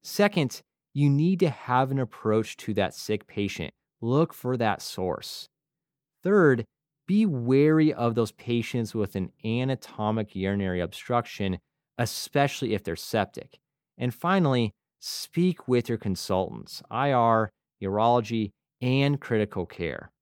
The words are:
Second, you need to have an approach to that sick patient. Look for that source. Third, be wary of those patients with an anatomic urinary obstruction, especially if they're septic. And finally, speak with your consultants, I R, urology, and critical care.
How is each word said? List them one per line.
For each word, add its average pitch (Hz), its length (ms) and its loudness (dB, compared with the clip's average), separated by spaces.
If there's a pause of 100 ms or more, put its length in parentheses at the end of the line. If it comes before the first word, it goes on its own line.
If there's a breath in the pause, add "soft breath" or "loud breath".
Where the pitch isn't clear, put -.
Second, 190 580 0 (320)
you 143 160 4
need 165 300 2
to 160 100 4
have 127 400 0
an 135 100 -2
approach 110 580 -2
to - 180 -6
that 98 180 0
sick - 320 -6
patient. 98 480 -6 (280)
Look 135 320 0
for 123 240 -6
that 110 260 0
source. - 640 -6 (760)
Third, 156 440 4 (420)
be 214 180 4
wary 147 680 4
of 117 220 0
those 113 180 0
patients 120 600 -2
with 104 220 -4
an 92 160 -4 (140)
anatomic 113 920 -4
urinary 95 460 -2
obstruction, 98 760 -4 (400)
especially 127 760 -2
if 98 100 -4
they're 82 140 -6
septic. - 600 -6 (380)
And 123 160 -4
finally, 139 580 2 (280)
speak - 680 -4
with 123 200 0
your 117 100 -2
consultants, 92 960 -4
I 135 220 0
R, 113 360 4 (320)
urology, 110 680 2 (320)
and 139 400 2
critical 101 440 -2
care. - 460 -8 (100)